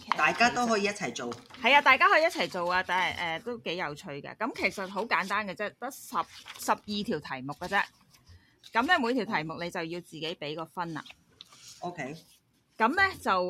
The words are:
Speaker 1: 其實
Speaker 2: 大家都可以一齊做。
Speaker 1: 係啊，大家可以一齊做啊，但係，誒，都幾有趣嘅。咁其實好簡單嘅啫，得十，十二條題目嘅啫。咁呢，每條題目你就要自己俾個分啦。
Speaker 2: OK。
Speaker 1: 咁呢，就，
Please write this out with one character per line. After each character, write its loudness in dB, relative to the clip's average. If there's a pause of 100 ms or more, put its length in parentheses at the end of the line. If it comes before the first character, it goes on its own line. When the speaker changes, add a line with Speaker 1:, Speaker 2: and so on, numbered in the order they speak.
Speaker 1:
其 -18
實 0
Speaker 2:
大 4
家 4
都 0
可 2
以 0
一 0
齊 -6
做。 -6 (320)
Speaker 1:
係 6
啊， 8
大 8
家 8
可 8
以 6
一 6
齊 -2
做 -2
啊， 4
但 0
係， -2
誒， -12
都 -6
幾 -6
有 -4
趣 -14
嘅。 -10
咁 -4
其 -4
實 -6
好 -4
簡 2
單 0
嘅 -6
啫， -6
得 -8
十， -12 (480)
十 2
二 2 (280)
條 -2
題 -10
目 -8
嘅 -8
啫。 2 (920)
咁 2
呢， 6
每 2
條 0
題 0
目 -8
你 -4
就 -4
要 -8
自 -16
己 -6
俾 -6
個 -6
分 -6
啦。 -8 (760)
Speaker 2:
OK。 -8 (600)
Speaker 1:
咁 4
呢， 2 (180)
就， 0 (200)